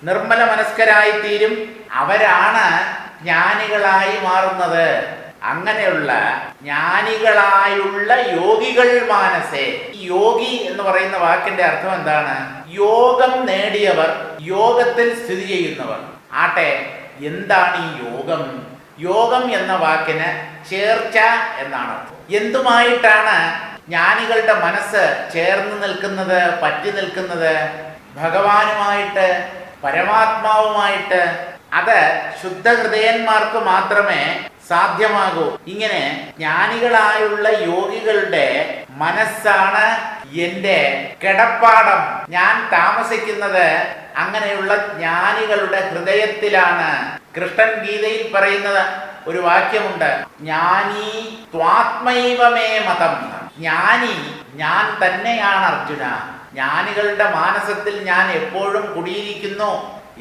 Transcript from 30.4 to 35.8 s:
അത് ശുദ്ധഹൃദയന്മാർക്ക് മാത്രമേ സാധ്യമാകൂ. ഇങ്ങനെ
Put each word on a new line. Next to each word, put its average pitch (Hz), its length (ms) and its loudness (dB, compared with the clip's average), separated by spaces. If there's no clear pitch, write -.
അത് 175 460 4
ശുദ്ധഹൃദയന്മാർക്ക് 220 1200 2
മാത്രമേ 185 720 2
സാധ്യമാകൂ. 185 1000 0
ഇങ്ങനെ 180 680 -4